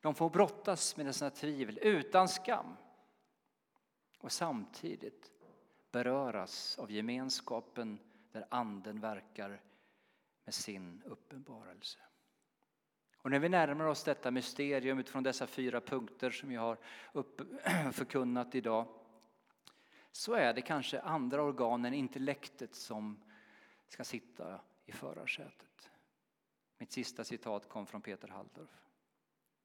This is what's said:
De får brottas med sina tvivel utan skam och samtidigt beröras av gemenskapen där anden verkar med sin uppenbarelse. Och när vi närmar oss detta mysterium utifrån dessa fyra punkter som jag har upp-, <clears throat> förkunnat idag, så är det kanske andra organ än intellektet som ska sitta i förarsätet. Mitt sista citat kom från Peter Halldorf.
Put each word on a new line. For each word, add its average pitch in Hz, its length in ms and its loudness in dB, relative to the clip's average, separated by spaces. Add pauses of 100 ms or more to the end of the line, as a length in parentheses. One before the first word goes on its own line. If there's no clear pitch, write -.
De 151 140 4
får 165 160 4
brottas 175 640 6
med 139 180 -2
sina 143 160 0
tvivel 135 520 -2
utan 190 460 8
skam - 480 -2 (1400)
och - 140 -6
samtidigt - 1000 -6 (580)
beröras 123 880 0
av 104 120 -6
gemenskapen 117 1080 -2 (340)
där 110 160 -8
anden 107 520 -4
verkar 101 640 -8 (840)
med 110 100 -10
sin 95 520 -8
uppenbarelse. 113 920 -14 (1160)
Och - 140 -4
när 139 80 6
vi 156 100 4
närmar 156 360 6
oss 151 200 2
detta 135 260 2
mysterium 131 680 0
utifrån 131 240 -4
dessa 131 240 0
fyra 123 340 -2
punkter 127 500 -4
som 135 220 -8
jag 117 80 -4
har 113 180 0 (340)
upp-, 151 520 -8
<clears throat> 156 280 2
förkunnat 123 600 0
idag, 113 320 2 (1300)
så - 200 -4
är 139 220 6
det 123 80 -2
kanske 139 380 0
andra 143 420 2
organ 123 420 2
än 123 100 0
intellektet 135 800 -4
som 107 500 -8 (640)
ska - 160 -12
sitta - 560 -10 (240)
i - 80 -16
förarsätet. - 1000 -8 (880)
Mitt 117 120 -12
sista 117 320 -6
citat 107 440 -6
kom 104 180 -8
från 107 160 -10
Peter 104 260 -10
Halldorf. 101 580 -18 (800)